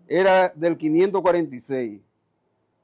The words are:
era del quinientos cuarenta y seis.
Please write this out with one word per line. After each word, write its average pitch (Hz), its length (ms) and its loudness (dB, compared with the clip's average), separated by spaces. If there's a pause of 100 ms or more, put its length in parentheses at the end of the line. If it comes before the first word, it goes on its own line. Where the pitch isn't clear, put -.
era 185 400 2
del 160 300 -4
quinientos 180 420 0
cuarenta 170 340 -2
y 120 60 -16
seis. 117 400 -8 (840)